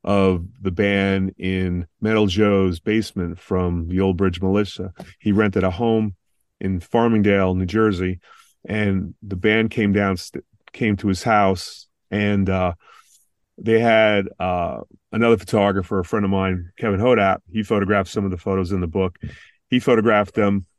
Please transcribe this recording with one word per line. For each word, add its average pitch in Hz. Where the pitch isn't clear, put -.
of 95
the 95
band 98
in 92
Metal 107
Joe's 95
basement 95
from 87
the 90
Old 95
Bridge 90
Militia. 98
He 104
rented 101
a 92
home 110
in 95
Farmingdale, 104
New 92
Jersey, 92
and 101
the 98
band 110
came 104
down, 98
st-, -
came 107
to 104
his 95
house, 101
and, 101
uh, 92
they 113
had, 110
uh, 87
another 117
photographer, 98
a 87
friend 104
of 95
mine, 92
Kevin 101
Hodapp. 110
He 110
photographed 101
some 104
of 95
the 90
photos 95
in 95
the 87
book. 92
He 127
photographed 110
them 101